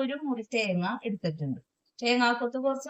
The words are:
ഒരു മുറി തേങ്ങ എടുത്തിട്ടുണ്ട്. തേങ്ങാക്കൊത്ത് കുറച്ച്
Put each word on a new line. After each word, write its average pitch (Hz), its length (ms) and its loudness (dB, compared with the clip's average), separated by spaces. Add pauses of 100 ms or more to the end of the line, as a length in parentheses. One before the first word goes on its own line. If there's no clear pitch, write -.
ഒരു 269 140 0 (100)
മുറി 240 200 -2 (100)
തേങ്ങ 185 300 2 (220)
എടുത്തിട്ടുണ്ട്. 156 520 -2 (420)
തേങ്ങാക്കൊത്ത് 240 640 2
കുറച്ച് 269 240 0